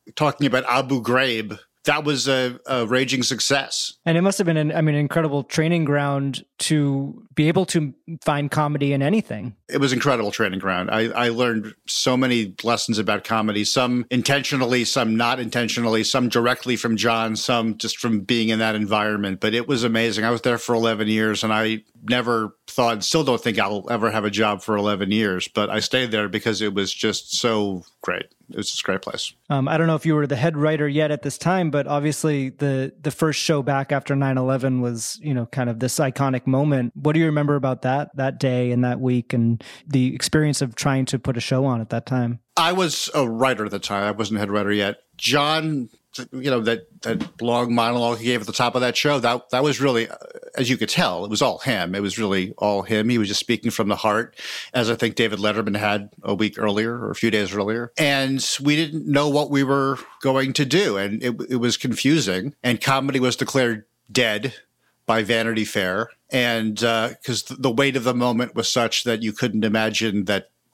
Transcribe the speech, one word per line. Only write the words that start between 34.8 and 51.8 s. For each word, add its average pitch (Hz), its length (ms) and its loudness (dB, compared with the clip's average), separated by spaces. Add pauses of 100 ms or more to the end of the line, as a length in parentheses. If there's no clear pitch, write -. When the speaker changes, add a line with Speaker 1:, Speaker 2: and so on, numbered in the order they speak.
Speaker 2:
was, 120 420 -4
you 147 120 -2
know, 120 120 -2
kind 123 240 -2
of 113 100 -6
this 127 180 -2
iconic 135 480 0
moment. 135 480 2
What 147 200 0
do 160 60 4
you 165 60 4
remember 147 300 2
about 131 260 -2
that, 131 340 -2
that 135 220 -2
day 123 320 0
and 123 140 2
that 123 160 -2
week 123 320 0
and 117 320 2 (220)
the 131 280 2
experience 151 460 0
of 123 140 -2
trying 135 320 0
to 131 120 -2
put 120 180 -4
a 117 40 -2
show 135 240 0
on 123 160 0
at 107 100 -8
that 117 160 -4
time? 120 340 -2 (160)
Speaker 1:
I 170 160 2
was 180 420 -2
a 135 140 2
writer 113 360 0
at 104 60 -4
the 101 80 -6
time. 101 260 -2
I 104 60 0
wasn't 107 260 -2
a 101 40 -2
head 101 100 -2
writer 104 220 0
yet. 104 260 0 (180)
John, 147 720 0 (440)
you 131 180 -4
know, 123 100 2
that, 113 420 -4
that 113 400 -6
long 120 320 0
monologue 120 440 2
he 113 80 -8
gave 123 140 2
at 101 60 -8
the 110 60 -8
top 123 240 0
of 123 60 2
that 123 140 0
show, 147 220 2
that, 120 320 0
that 127 140 2
was 139 160 0
really, 120 280 2
uh, - 80 -14 (400)
as 123 140 0
you 185 60 2
could 214 120 -2
tell, 95 360 0
it 107 60 -8
was 107 120 0
all 117 160 2
him. 92 360 -2